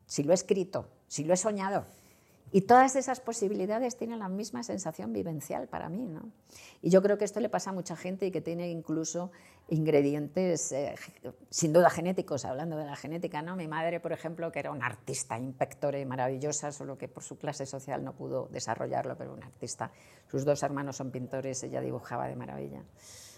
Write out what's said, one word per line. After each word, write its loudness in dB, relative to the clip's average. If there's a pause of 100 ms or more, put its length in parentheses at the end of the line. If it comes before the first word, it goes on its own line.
si -2
lo 4
he 8
escrito, 2 (180)
si -4
lo 4
he 8
soñado. 2 (680)
Y 8
todas 10
esas 0
posibilidades 0
tienen -4
la -4
misma -4
sensación -6
vivencial -4
para -6
mí, -4
¿no? -10 (520)
Y 2
yo 10
creo 4
que 0
esto -2
le 0
pasa -2
a -6
mucha -6
gente -4
y -4
que -2
tiene -4
incluso -4 (360)
ingredientes, 4
eh, -2 (540)
sin 2
duda 10
genéticos, -2
hablando -4
de -6
la -8
genética, -6
¿no? -6
Mi -6
madre, -2
por -4
ejemplo, -6
que -6
era -4
una -2
artista -4
impectore -2
y -4
maravillosa, -2
solo -10
que -10
por -14
su -14
clase -6
social -6
no -8
pudo -6
desarrollarlo, -2
pero -10
una -14
artista. -8 (400)
Sus -2
dos 2
hermanos -2
son -6
pintores, -6
ella -6
dibujaba -4
de -6
maravilla. -10 (540)